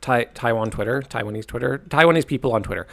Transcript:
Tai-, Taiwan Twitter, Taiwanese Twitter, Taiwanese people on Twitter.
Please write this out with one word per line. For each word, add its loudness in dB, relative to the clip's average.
Tai-, 0
Taiwan -2
Twitter, -2
Taiwanese -8
Twitter, -4
Taiwanese 6
people -2
on 2
Twitter. -6